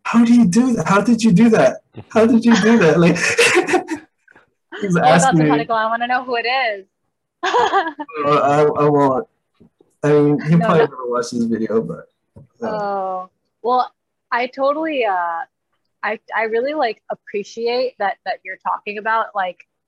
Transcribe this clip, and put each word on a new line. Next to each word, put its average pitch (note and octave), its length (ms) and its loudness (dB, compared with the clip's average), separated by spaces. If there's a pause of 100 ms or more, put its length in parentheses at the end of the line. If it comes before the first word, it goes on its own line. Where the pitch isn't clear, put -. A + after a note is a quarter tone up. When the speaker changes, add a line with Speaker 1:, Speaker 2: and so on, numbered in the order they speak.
Speaker 1:
how A#3 200 2
do A#3 100 4
you A#3 120 6
do A#3 280 2
that? E3 140 -4
How G3+ 140 2
did A3+ 200 0
you A3+ 100 4
do A3 180 6
that? D3+ 320 2 (260)
How A3 180 4
did A3+ 180 2
you A3+ 120 4
do A3 220 4
that?" E3+ 200 4
Like, E3+ 180 4
<laughs> - 1600 -4
he's F#3+ 160 -2
Speaker 2:
Oh, - 40 0
Speaker 1:
asking - 440 4
me. - 60 -
Speaker 2:
Tateko, D3+ 200 -2
I A3 160 -2
wanna A#3 220 -4
know B3+ 160 -4
who B3 120 -6
it A3+ 100 -4
is. A#3 400 -4 (560)
<laughs> F4+ 640 -2 (180)
Speaker 1:
Well, - 180 0
I, C#3+ 200 2 (220)
I D3 40 2
won't. C#3 400 0 (720)
I D3 100 2
mean, D3 280 2
he D#3+ 160 2
Speaker 2:
No, E3+ 100 2
Speaker 1:
probably E3+ 120 2
Speaker 2:
no. D3+ 60 4
Speaker 1:
never B2 240 -6
watched A#2+ 240 -4
this A#2 120 -4
video, A2 380 -2
but, - 260 -14 (540)
uh, A3+ 40 -6
Speaker 2:
Oh, G3 640 -6 (320)
well, B3 300 -2 (400)
I B3 160 -4
totally, C#4+ 560 -4
uh, F3 360 -4 (600)
I, A3 180 -8 (140)
I G#3+ 100 -4
really, A#3 300 -4
like, B3 360 -6
appreciate A3 880 -8
that, G3 260 -4
that F#3 200 -8
you're F#3 120 -14
talking F#3+ 420 -8
about, A3 360 -4
like, F#3 320 -8 (220)